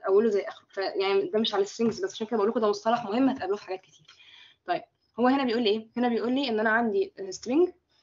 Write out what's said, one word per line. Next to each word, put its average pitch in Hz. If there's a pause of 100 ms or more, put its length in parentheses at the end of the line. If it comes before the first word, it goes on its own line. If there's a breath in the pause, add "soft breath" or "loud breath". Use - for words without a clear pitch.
أوله 208
زي 202
آخره، -
فيعني 196
ده 208
مش 220
على 196
السترينجز 208
بس، 185
عشان 220
كده 233
بقول 208
لكم 240
ده 214
مصطلح 214
مهم 233
هتقابلوه 202
في -
حاجات 190
كتير. - (600 soft breath)
طيب 170 (380)
هو 240
هنا 269
بيقول 240
لي 214
إيه؟ 220
هنا 240
بيقول 233
لي 277
إن 220
أنا 220
عندي، 214
آه، 190
string 294 (320)